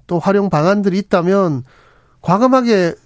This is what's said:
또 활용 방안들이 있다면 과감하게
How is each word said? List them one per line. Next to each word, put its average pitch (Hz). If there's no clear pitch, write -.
또 175
활용 196
방안들이 190
있다면 180
과감하게 226